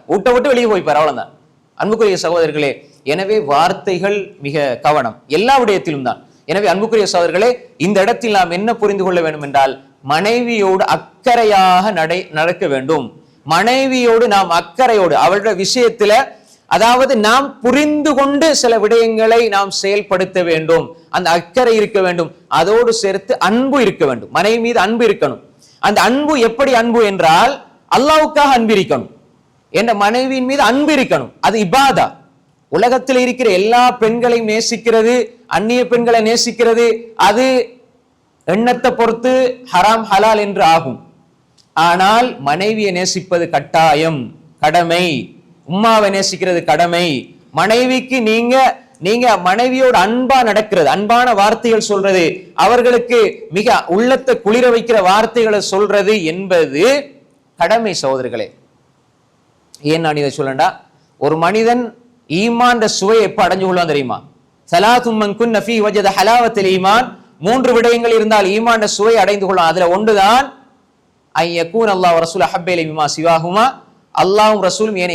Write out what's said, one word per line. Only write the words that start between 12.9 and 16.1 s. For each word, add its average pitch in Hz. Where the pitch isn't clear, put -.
மனைவியோடு 240
நாம் 196
அக்கறையோடு, 175
அவளுடைய 196
விஷயத்துல, 208